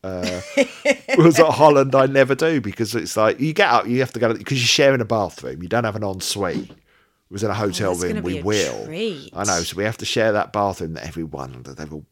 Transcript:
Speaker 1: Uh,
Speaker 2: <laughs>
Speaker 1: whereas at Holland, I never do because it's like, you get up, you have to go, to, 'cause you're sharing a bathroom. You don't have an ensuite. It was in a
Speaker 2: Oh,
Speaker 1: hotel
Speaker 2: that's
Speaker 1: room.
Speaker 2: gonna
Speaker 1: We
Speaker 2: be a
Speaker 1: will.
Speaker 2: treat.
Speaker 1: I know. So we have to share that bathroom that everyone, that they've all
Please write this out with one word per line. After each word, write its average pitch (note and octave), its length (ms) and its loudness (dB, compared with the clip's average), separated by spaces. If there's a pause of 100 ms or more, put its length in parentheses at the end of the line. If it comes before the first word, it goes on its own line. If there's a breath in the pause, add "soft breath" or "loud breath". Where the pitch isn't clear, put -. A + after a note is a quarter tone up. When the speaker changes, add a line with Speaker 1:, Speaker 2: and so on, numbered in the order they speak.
Speaker 1:
Uh, F2+ 380 -6 (160)
Speaker 2:
<laughs> - 580 -2
Speaker 1:
whereas E3 240 8
at D#3+ 140 6
Holland, C#3 420 6
I C3+ 120 6
never C3+ 280 4
do D#3+ 260 0
because G#2 360 -4
it's F2 200 -4
like, A2 240 2
you D#3 120 0
get F#3+ 180 2
up, A2+ 160 2
you B2 140 0
have B2+ 140 -2
to A#2 60 -4
go, A2+ 120 2
to, G#2 120 -6
'cause C3+ 140 -2
you're A#2+ 80 0
sharing C3+ 340 4
a A2 40 -2
bathroom. F2 580 -4
You F2 60 -12
don't A2+ 160 0
have G#2 120 -4
an G#2 80 -8
ensuite. F#2+ 680 -4
It - 60 -20 (540)
was G2+ 140 -6
in G#2 60 0
a - 20 -2
Speaker 2:
Oh, F#2 40 -4
Speaker 1:
hotel G2+ 360 -2
Speaker 2:
that's F2 100 -4
Speaker 1:
room. F2 120 -2
Speaker 2:
gonna E2+ 120 -6
Speaker 1:
We F#2 80 -4
Speaker 2:
be F#2 60 -8
a - 40 -12
Speaker 1:
will. D2 420 -2
Speaker 2:
treat. E3+ 480 -8
Speaker 1:
I F#2 100 -6
know. F#2 160 0
So E2+ 160 -8
we G2 80 -4
have A2 140 -4
to A2+ 80 -10
share A2 260 0
that G#2 200 -2
bathroom F#2+ 420 -4
that C#2+ 120 -12
everyone, C#2+ 580 -12
that C2+ 120 -18
they've D2+ 160 -14
all D2+ 200 -16